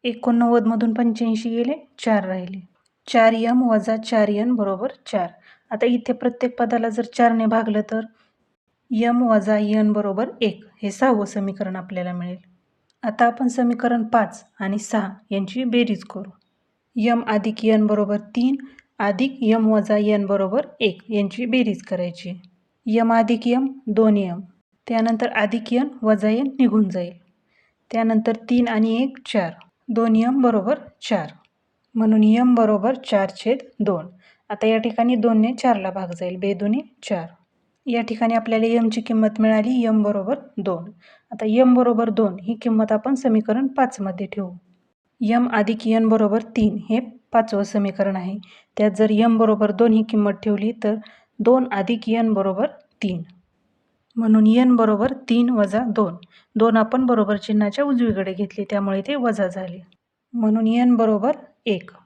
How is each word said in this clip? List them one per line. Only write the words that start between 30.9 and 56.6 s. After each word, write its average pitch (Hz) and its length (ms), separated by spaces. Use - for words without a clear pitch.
चार, 180 260
म्हणून 220 280
एम 240 320
बरोबर 220 460
चार 196 340
छेद 254 220
दोन. 185 280
आता 214 180
या 226 100
ठिकाणी 233 400
दोनने 226 360
चारला 202 380
भाग 185 200
जाईल, 180 260
बेदुनी 202 440
चार. 170 240
या 233 160
ठिकाणी 226 320
आपल्याला 226 340
एमची 226 340
किंमत 220 400
मिळाली 220 440
एम 220 180
बरोबर 208 360
दोन. 180 320
आता 220 200
एम 247 220
बरोबर 233 380
दोन 196 280
ही 208 220
किंमत 220 300
आपण 254 240
समीकरण 233 540
पाचमध्ये 196 580
ठेवू. 190 220
एम 240 280
अधिक 220 380
एन 220 200
बरोबर 220 340
तीन 214 220
हे 226 100
पाचवं 220 320
समीकरण 196 520
आहे. 190 220
त्यात 208 140
जर 214 200
एम 226 260
बरोबर 214 340
दोन 220 220
ही 220 160
किंमत 208 240
ठेवली 208 280
तर 214 120
दोन 247 320
अधिक 208 380
एन 226 240
बरोबर 196 340
तीन, 180 200
म्हणून 220 340
एन 247 260
बरोबर 226 380
तीन 240 200
वजा 214 380
दोन. 196 280
दोन 220 220